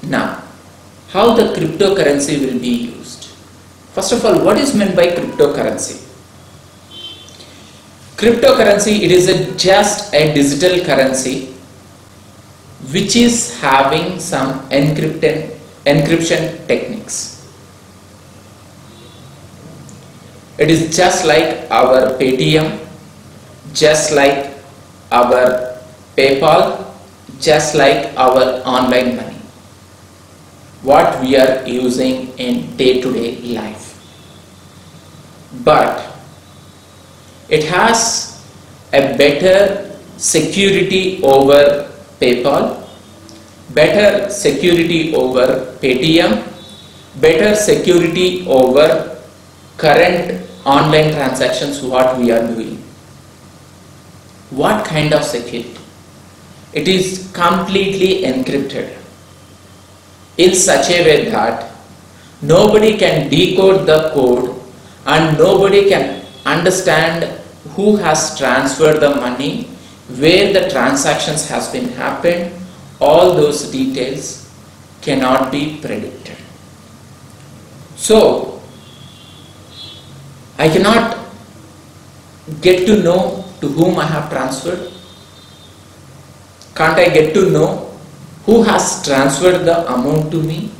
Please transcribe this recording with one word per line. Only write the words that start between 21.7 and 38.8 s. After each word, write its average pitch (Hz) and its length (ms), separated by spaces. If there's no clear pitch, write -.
Paytm, 156 600
just 151 400
like 143 400
our - 720
PayPal, 139 760
just 156 340
like - 400
our 127 480
online 123 540
money, - 160
what 147 380
we 131 140
are 131 320
using 123 680
in 123 400
day-to-day 120 760
life. 107 320
But - 520
it 156 160
has 208 800